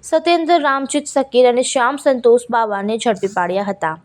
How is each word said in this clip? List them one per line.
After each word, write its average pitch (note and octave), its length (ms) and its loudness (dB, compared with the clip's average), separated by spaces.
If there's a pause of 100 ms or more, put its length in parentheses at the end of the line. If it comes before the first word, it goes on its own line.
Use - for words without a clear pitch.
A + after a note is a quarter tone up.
સત્યેન્દ્ર E4 600 2
રામજીત C#4 540 -2
સકીર B3+ 340 2
અને B3 140 0
શ્યામ C4 400 -2
સંતોષ A#3+ 500 2
બાવાને G#3+ 400 -2
ઝડપી G3+ 400 -2
પાડ્યા F#3+ 380 -2
હતા. E3 320 -6